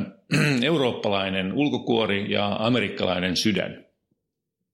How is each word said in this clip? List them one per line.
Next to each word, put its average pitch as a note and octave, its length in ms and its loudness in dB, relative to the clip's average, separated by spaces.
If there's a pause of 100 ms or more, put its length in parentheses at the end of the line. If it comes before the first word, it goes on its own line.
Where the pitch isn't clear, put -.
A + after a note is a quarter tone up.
(280)
<clears throat> C#3+ 380 2
eurooppalainen G2+ 880 0
ulkokuori A#2 800 0
ja G2+ 260 0
amerikkalainen F#2+ 760 0
sydän. - 480 -2 (880)